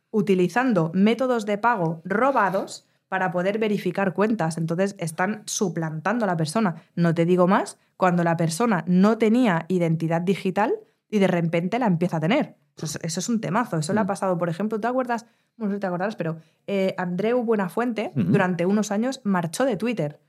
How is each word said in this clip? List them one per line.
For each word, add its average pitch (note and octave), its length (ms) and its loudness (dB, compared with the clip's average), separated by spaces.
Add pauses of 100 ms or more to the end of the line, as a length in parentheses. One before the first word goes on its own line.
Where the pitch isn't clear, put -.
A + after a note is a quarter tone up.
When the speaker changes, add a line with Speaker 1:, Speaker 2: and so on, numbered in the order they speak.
(100)
Speaker 1:
utilizando G3 840 2
métodos A3+ 520 2
de G#3 120 -2
pago F#3 460 0
robados G#3+ 840 0 (220)
para F#3 240 -2
poder F#3 260 -2
verificar G3 560 -2
cuentas. G3 420 0
Entonces, E3+ 420 -2
están F#3 480 -4
suplantando E3+ 800 -2
a G3 40 0
la F3 80 0
persona. E3 400 0 (180)
No E3+ 200 2
te E3+ 120 2
digo F3+ 220 4
más, B3 300 2 (180)
cuando F3 260 2
la E3+ 140 2
persona F3 500 0
no F#3+ 320 4
tenía A3 500 4
identidad E3 520 0
digital G3 520 0 (360)
y G#3+ 100 0
de G3 80 4
repente F3 540 0
la B3 60 0
empieza F3 320 0
a - 20 -2
tener. G3+ 360 0 (200)
Eso D#3+ 100 -10
es, D3 160 -10
eso E3 180 -6
es - 80 -8
un A#3 120 -2
temazo. F#3+ 380 -2
Eso D#3 140 -2
le G#3 80 0
ha G#3+ 40 2
Speaker 2:
Mm. F#3+ 40 -4
Speaker 1:
pasado, F#3+ 300 -2
por E3+ 100 -2
ejemplo, G#3+ 320 -4
¿te A3 60 -4
acuerdas? A#3+ 400 -2 (300)
Bueno, G#3+ 140 -4
no G3+ 40 -2
sé - 20 -6
si G3+ 40 -8
te G3+ 80 -4
acordarás, F3+ 280 -4
pero, D#3+ 200 -4 (320)
eh, F#3+ 300 0
Andreu F#3+ 440 -2
Buenafuente A3 720 -2
Speaker 2:
Ujú. - 160 0
Speaker 1:
durante F3+ 340 2
unos G3+ 280 0
años A#3+ 320 -2
marchó F#3 400 0
de B3 120 0
Twitter. F#3 520 -4